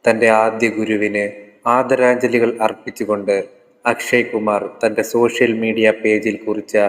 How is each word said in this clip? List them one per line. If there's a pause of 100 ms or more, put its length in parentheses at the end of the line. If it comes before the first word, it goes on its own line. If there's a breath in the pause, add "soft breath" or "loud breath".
തൻ്റെ (160)
ആദ്യ
ഗുരുവിന് (420)
ആദരാഞ്ജലികൾ (100)
അർപ്പിച്ചുകൊണ്ട് (500)
അക്ഷയ്
കുമാർ (160)
തൻ്റെ
സോഷ്യൽ
മീഡിയ
പേജിൽ
കുറിച്ച (120)